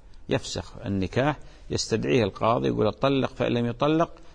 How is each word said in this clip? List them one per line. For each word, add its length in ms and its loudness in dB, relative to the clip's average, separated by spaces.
يفسخ 440 -4
النكاح، 520 0
يستدعيه 540 2
القاضي 440 2
يقول: 240 2
"طلق"، 380 0
فإن 220 -2
لم 140 0
يطلق 460 2